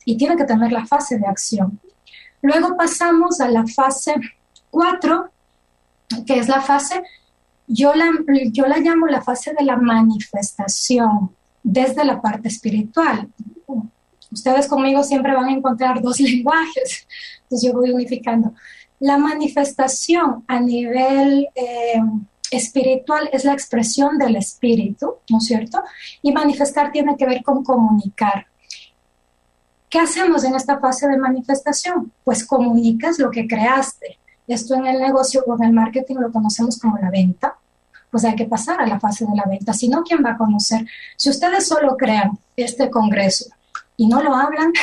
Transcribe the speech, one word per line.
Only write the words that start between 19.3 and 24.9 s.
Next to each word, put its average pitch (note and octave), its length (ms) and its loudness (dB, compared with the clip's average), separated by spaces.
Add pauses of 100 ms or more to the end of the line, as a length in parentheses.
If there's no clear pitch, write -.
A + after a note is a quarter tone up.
a B3 120 0
nivel... C4 920 2
Eh, A#3+ 460 -2 (500)
espiritual C4 800 0
es C4+ 120 -2
la C#4 80 4
expresión C#4 640 0
del B3 200 2
espíritu, G#3+ 800 -2 (120)